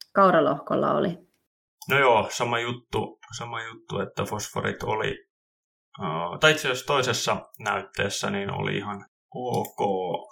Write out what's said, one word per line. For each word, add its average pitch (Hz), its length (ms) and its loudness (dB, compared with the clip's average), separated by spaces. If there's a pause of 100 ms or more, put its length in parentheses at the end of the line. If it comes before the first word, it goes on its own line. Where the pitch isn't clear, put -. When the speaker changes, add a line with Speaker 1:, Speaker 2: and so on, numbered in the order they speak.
(140)
Speaker 1:
kauralohkolla 170 800 4
oli? 160 340 0 (640)
Speaker 2:
No 135 100 4
joo, 117 320 6
sama 120 280 -2
juttu, 120 600 -6 (180)
sama 117 260 -8
juttu, 113 360 -10
että - 240 -6
fosforit - 600 -6
oli, 107 440 -4 (760)
äh, 85 360 -4
tai 156 120 6
itse 151 160 -2
asiassa 127 180 -4
toisessa 120 640 0 (100)
näytteessä 101 680 -2
niin 98 220 -2
oli 101 260 -2
ihan 101 280 -8 (300)
ok, - 420 -4 (540)